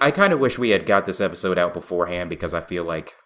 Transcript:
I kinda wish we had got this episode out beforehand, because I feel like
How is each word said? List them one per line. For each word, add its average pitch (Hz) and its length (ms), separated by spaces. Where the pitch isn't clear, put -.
I 143 100
kinda 185 260
wish 131 200
we 120 140
had 90 140
got 98 200
this 95 160
episode 90 360
out 87 160
beforehand, 87 560
because 85 240
I 82 80
feel 87 220
like 82 300